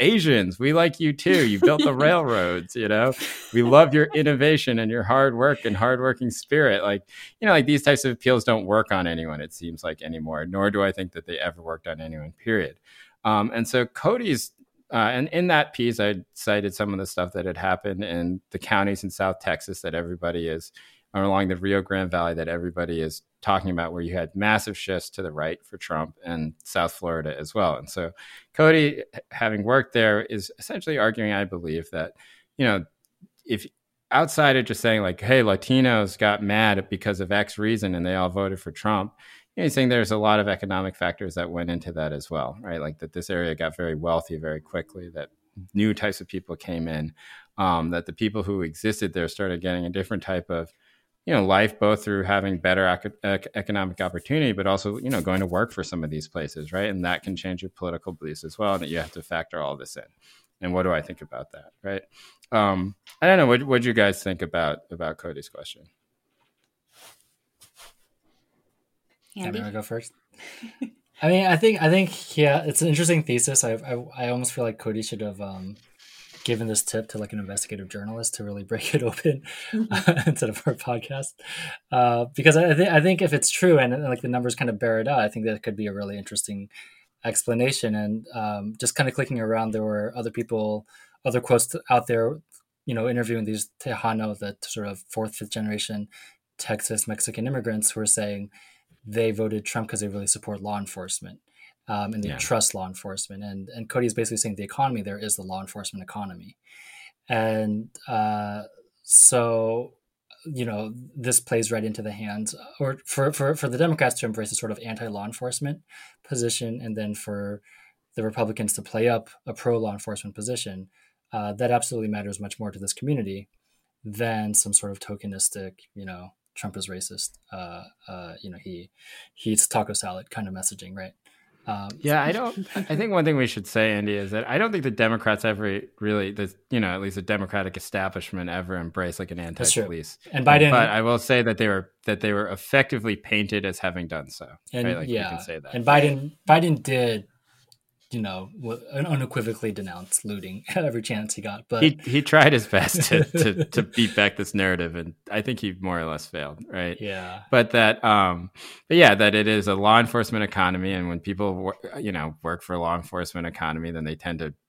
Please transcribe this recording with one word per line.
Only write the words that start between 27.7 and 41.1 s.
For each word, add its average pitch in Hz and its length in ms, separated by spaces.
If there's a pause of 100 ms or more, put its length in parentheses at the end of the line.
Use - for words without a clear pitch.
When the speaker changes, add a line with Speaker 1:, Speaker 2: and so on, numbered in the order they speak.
Speaker 1:
And 71 120
so 85 220 (420)
Cody, 156 460
h-, - 220 (100)
having 107 340
worked 127 300
there, 110 280
is 104 360
essentially 170 400
arguing, 110 340
I 101 120
believe, 85 460
that, 80 220 (460)
you 135 80
know, 98 180 (640)
if 107 200 (440)
outside 143 460
of 123 100
just - 160
saying, 110 180
like, 92 200
"Hey, 127 200
Latinos 110 800
got 104 240
mad 104 480
because 98 300
of 95 120
X 104 240
reason 104 380
and 87 100
they 90 100
all 92 140
voted 95 320
for 85 120
Trump," 104 400 (440)
you - 40
know, 175 40
he's 151 100
saying 127 160
there's 110 220
a 110 40
lot 107 240
of 101 80
economic 95 480
factors 90 380